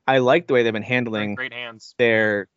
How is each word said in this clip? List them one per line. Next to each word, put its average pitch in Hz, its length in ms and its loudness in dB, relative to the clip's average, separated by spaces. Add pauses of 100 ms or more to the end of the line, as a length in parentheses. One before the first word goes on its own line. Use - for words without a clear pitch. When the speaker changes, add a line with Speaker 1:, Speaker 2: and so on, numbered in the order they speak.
Speaker 1:
I 135 100 2
like 131 300 2
the 139 60 0
way 120 100 4
they've 113 80 0
been 107 100 -6
Speaker 2:
They're - 80 -12
in 123 40 0
Speaker 1:
handling 110 420 -4
Speaker 2:
great 127 160 -12
hands. 117 460 -18
Speaker 1:
their, 110 580 2